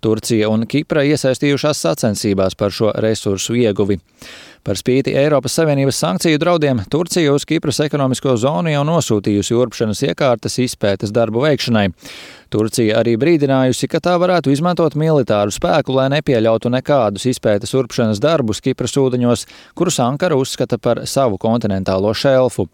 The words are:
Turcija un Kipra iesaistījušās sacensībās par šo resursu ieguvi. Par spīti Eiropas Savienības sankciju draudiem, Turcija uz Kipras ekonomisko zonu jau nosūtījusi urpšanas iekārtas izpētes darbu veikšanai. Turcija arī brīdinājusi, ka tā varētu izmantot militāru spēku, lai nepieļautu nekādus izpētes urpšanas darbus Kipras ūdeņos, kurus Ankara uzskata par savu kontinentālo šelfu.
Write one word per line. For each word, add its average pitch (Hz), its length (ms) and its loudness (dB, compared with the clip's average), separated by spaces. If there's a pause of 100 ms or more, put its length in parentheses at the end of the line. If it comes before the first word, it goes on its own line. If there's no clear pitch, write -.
Turcija 110 480 0
un 110 160 -2
Kipra 151 400 0
iesaistījušās 143 760 0
sacensībās 101 640 0
par 104 160 -2
šo 104 320 0
resursu 110 560 -2
ieguvi. 101 400 2 (640)
Par 101 160 -4
spīti 131 400 0
Eiropas 139 400 0
Savienības 139 460 0
sankciju 165 340 0
draudiem, 151 460 0 (100)
Turcija 160 400 0
uz 143 160 -2
Kipras 156 320 -2
ekonomisko 135 560 0
zonu 156 320 0
jau 143 160 0
nosūtījusi 113 720 0
urpšanas 113 480 -2
iekārtas - 560 0
izpētes 104 540 -2
darbu 117 320 0
veikšanai. 117 400 0 (680)
Turcija 110 460 2
arī 117 180 2
brīdinājusi, 135 720 2
ka 156 140 -2
tā 180 180 2
varētu 175 320 2
izmantot 165 460 0
militāru 113 560 2
spēku, 156 420 0
lai 135 160 2
nepieļautu 113 640 2
nekādus 123 560 0
izpētes 107 420 0
urpšanas 117 480 0
darbus 139 400 0
Kipras 127 400 -2
ūdeņos, 120 460 0 (260)
kurus 180 300 -2
Ankara 143 340 0
uzskata 127 400 -2
par - 320 -2
savu 123 320 0
kontinentālo 104 720 0
šelfu. 127 600 2